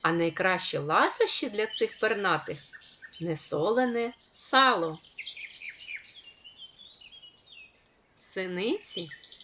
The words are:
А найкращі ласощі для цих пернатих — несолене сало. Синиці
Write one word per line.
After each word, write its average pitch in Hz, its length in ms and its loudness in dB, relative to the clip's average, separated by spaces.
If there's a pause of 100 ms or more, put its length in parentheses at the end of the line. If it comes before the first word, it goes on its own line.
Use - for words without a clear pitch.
А 165 100 2
найкращі 170 640 0
ласощі 214 720 2
для 208 180 -2
цих - 300 0
пернатих — 190 600 0 (640)
несолене 233 920 2 (180)
сало. 214 680 4 (3250)
Синиці 185 920 0 (340)